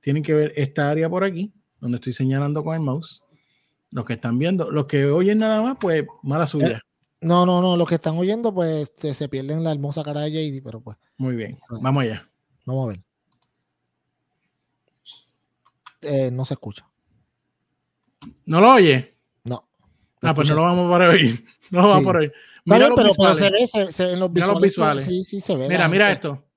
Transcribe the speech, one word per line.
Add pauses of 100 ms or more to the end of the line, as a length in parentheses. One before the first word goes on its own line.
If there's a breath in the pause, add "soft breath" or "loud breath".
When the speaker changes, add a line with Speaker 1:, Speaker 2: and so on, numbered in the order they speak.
Speaker 1:
Tienen
que
ver
esta
área
por
aquí, (300)
donde
estoy
señalando
con
el
mouse. (680)
Los
que
están
viendo,
los
que
oyen
nada
más,
pues, (180)
mala
suya.
Speaker 2:
Eh, (420)
no,
no,
no,
los
que
están
oyendo,
pues,
este,
se
pierden
la
hermosa
cara
de
J (140)
D,
pero
pues. (180)
Speaker 1:
Muy
bien, (120)
Speaker 2:
Bueno,
Speaker 1:
vamos
allá. (360)
Speaker 2:
vamos
a
ver. (3000)
Eh,
no
se
escucha. (1600)
Speaker 1:
¿No
lo
oye? (280)
Speaker 2:
No. (580)
Speaker 1:
Ah,
pues
Speaker 2:
Escucha.
Speaker 1:
no
lo
vamos
a (100)
poder
oír.
<laughs> (160)
No
lo
vamos
Speaker 2:
Sí.
Speaker 1:
a
poder
oír.
Speaker 2:
Está
Speaker 1:
Mira
Speaker 2:
bien,
Speaker 1:
los
Speaker 2:
pero,
pero
Speaker 1:
visuales. (340)
Speaker 2:
se
ve,
se,
se,
en
los
Speaker 1:
Mira
los
Speaker 2:
visuales
se,
Speaker 1:
visuales.
Speaker 2:
sí,
sí,
se
ve
Speaker 1:
Mira,
Speaker 2:
la
Speaker 1:
mira
Speaker 2:
gente.
Speaker 1:
esto. (120)